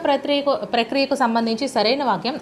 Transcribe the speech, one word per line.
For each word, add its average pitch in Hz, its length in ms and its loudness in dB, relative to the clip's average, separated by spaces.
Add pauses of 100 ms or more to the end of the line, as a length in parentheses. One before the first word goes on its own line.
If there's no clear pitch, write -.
ప్రక్రియకు, 285 500 0
ప్రక్రియకు 240 600 0
సంబంధించి 226 520 0
సరైన 247 360 2
వాక్యం 226 380 -2